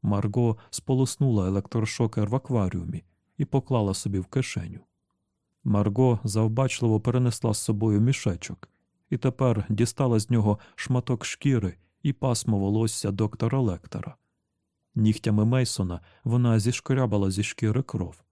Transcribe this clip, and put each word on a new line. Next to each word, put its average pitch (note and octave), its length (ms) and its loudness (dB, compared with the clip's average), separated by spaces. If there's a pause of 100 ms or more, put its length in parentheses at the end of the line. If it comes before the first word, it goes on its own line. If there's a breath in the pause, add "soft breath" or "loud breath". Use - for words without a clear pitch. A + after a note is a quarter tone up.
Марго G#2+ 560 0 (120)
сполоснула B2+ 760 0
електрошокер G#2+ 800 -2
в A#2 60 -2
акваріумі F#2 680 -2 (340)
і D3 80 -2
поклала A2+ 480 0
собі G2 260 -4
в F#2 60 -6
кишеню. - 540 -6 (840)
Марго G#2+ 600 2
завбачливо A2 760 0
перенесла A#2+ 540 0
з - 40 -2
собою G#2+ 440 0
мішечок - 680 -2 (400)
і C3 80 -2
тепер B2 520 0
дістала A#2 500 2
з G#2+ 100 -6
нього G#2 300 2 (160 loud breath)
шматок B2 500 -2
шкіри G#2+ 520 0 (260)
і C#3+ 100 0
пасмо A#2 460 0
волосся G#2 520 0
доктора A2+ 480 0
Лектора. - 560 -4 (800)
Нігтями G#2+ 500 2
Мейсона A2 560 -2 (220 soft breath)
вона A#2 360 4
зішкрябала G#2+ 720 0
зі G2 120 -2
шкіри A2 400 -2
кров. - 480 -8